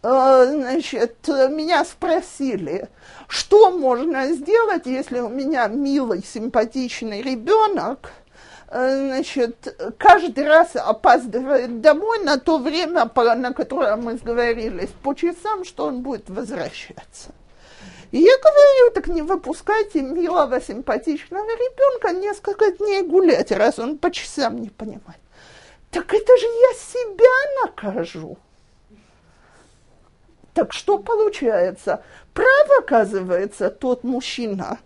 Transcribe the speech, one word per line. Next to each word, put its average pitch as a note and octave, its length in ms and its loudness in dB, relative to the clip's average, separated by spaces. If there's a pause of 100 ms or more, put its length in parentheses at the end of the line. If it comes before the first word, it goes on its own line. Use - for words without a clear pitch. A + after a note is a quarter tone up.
Э, C4 440 6
значит, C4 800 -4
меня D4+ 560 0
спросили, C4 1040 -4 (400)
что G#4 420 6
можно C#4 640 -2
сделать, F#4+ 540 0
если C4 340 -6
у A#3+ 80 -6
меня C4 400 -2
милый, C4 540 -2
симпатичный A3+ 1000 -6
ребенок, C4+ 920 -2 (560)
э, C4+ 400 -2
значит, C4 680 -6 (220)
каждый D4+ 480 4
раз D#4+ 300 4
опаздывает B3 1040 0
домой G4 380 2
на D4 180 0
то D#4+ 180 0
время, D4+ 500 -2
по, A#3 280 2
на B3 180 -4
которое C4 440 -2
мы A#3 200 -8
сговорились A#3 760 -4 (120)
по C#4 100 -4
часам, F4+ 520 -6
что - 220 -10
он B3+ 160 -8
будет B3 280 -10
возвращаться. - 1000 -12 (800)
И B3+ 80 0
я A#4 180 8
говорю, C#5 560 6
так G4 140 -4
не E4+ 140 -4
выпускайте F#4+ 800 -4
милого, D4 600 -2
симпатичного D4+ 880 -8
ребенка B4 640 -2
несколько G4+ 580 -2
дней G4 320 -4
гулять, E4+ 480 2
раз A3 300 0
он C#4+ 180 -6
по - 140 -2
часам A#3 460 -6
не A3+ 100 -12
понимает. G#3 520 -16 (680)
Так - 240 -4
это A4 220 6
же A4+ 100 0
я A#4+ 280 4
себя B4+ 880 0
накажу. E3+ 760 -8 (2250)
Так - 180 -2
что G4+ 260 -2
получается? A#3+ 1040 -2 (280)
Прав, C5+ 460 4
оказывается, G3 920 -2
тот B3 340 -4
мужчина A#3+ 800 -6